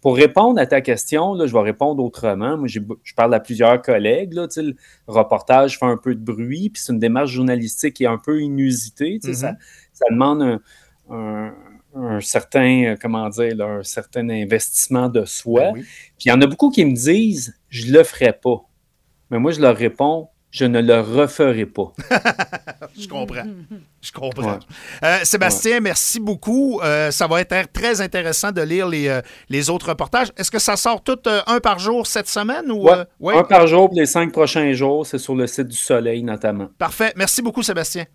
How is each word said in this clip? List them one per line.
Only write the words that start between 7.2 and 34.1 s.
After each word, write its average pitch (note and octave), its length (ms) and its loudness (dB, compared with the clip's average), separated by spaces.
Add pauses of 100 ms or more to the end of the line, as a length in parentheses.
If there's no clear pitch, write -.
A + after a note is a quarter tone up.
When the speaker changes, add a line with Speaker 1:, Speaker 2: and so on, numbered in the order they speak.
Speaker 1:
journalistique B2+ 640 -2
qui C3 80 -2
est - 20 2
un A2+ 180 0
peu D3+ 160 -2
inusitée, C#3 840 -4
tu C3 120 -6
sais, B2+ 140 -6
Speaker 2:
Mhm. - 40 -8
Speaker 1:
ça, A3 40 -12 (360)
ça - 180 -4
demande C#3+ 320 2
un, A#2 180 0 (500)
un, G#2+ 420 -8 (440)
un A#2 260 -6
certain, B2+ 640 2
euh, A2 140 -2
comment A2+ 300 -4
dire, A2+ 280 -2
là, G#2 100 -4
un G#2 160 -6
certain A#2 480 -8
investissement A2+ 800 -2
de A2+ 160 -2
soi. A#2 380 0
Speaker 2:
Ben G3 100 0
oui. A3+ 80 -12
Speaker 1:
Puis - 440 -10
il - 20 4
y A#2+ 40 6
en B2+ 80 6
a C#3 60 8
beaucoup C4 240 2
qui G#3+ 160 2
me C3+ 80 2
disent, « D3+ 640 0 (100)
Je A#2+ 240 -4
le D#3+ 120 10
ferai B2 280 2
pas. » A#2+ 320 -2 (680)
Mais A#2 80 -2
moi, C#3 140 2
je D3+ 80 -4
leur B2 160 6
réponds, « C#3+ 520 -2 (220)
Je - 160 -2
ne A#2+ 140 2
le A#2 200 6
referai B2 680 0
pas. » - 260 -8 (180)
Speaker 2:
<laughs> - 840 -4
Je G3+ 120 -18
comprends. B2+ 340 -10 (580)
Je - 120 -16
comprends. B2 400 -6
Speaker 1:
Ouais. G2 60 -8 (440)
Speaker 2:
Euh, E3+ 220 2
Sébastien, G3 480 0
Speaker 1:
Ouais. A#3+ 80 2
Speaker 2:
merci G3+ 400 -2
beaucoup. A3 600 -2
Euh, D3+ 300 0
ça E3 160 -2
va E3 140 0
être F3+ 320 -4
très A3 280 -2
intéressant F3+ 520 -4
de F3 100 -4
lire F3 260 -2
les, D3+ 200 -2
euh, C3 120 0 (280)
les C#3+ 200 -2
autres F3 200 -4
reportages. F#3 480 -2
Est-ce F#3+ 160 -6
que A3 80 -2
ça G#3 160 0
sort A3+ 260 -2
tout, B3+ 240 -2
euh, G#3 220 2
un A#3 100 2
par G#3 220 0
jour A3 260 -2
cette - 220 -6
semaine B3+ 420 -4
ou, G#3 140 -2
Speaker 1:
Ouais. E3 80 10
Speaker 2:
euh, F3+ 120 2 (140)
ouais? G3 180 0
Speaker 1:
Un F3 60 6
par F3 240 8
jour F3+ 220 6
pour F3+ 100 0
les D3+ 80 4
cinq E3+ 240 0